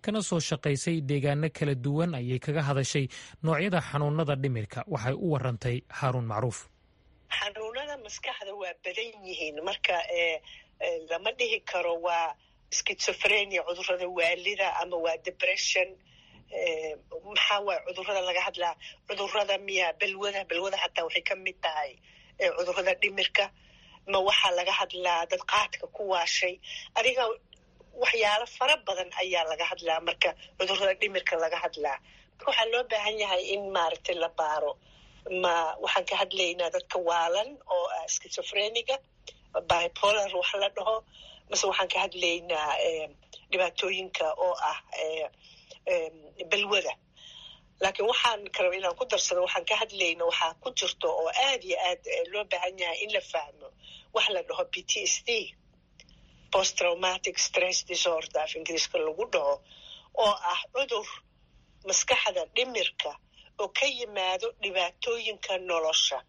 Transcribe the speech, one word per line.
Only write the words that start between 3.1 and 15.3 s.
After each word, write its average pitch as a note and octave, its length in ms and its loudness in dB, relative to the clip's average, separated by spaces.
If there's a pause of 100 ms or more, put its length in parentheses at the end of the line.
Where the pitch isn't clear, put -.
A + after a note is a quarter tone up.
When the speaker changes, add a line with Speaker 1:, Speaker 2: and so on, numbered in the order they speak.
Speaker 1:
noocyada E3 380 2
xanuunada D3 560 0
dhimirka. B2 500 -2
Waxay C3 280 -2
u E3+ 180 0
warantay B2 440 0 (120)
Haaruun B2+ 400 0
Macruuf. A2+ 400 -2 (640)
Speaker 2:
Xanuunada A3+ 720 -6
maskaxda G#3 500 -8
waa F#3 200 -6 (100)
badan G#3 420 -6
yihiin, D#3 380 -6
marka, F#3+ 320 0 (160)
eh, E3+ 260 2 (420)
eh, E3+ 180 -2 (120)
lama F#3 220 -2
dhihi A3+ 320 -2
karo F3 300 0 (120)
waa E3 280 2 (360)
schizophrenia, G3+ 960 0
cudurrada F3+ 400 -2
waalida, F3+ 600 0 (160)
ama F3 140 -4
waa E3 280 0
depression. F#3 640 0 (600)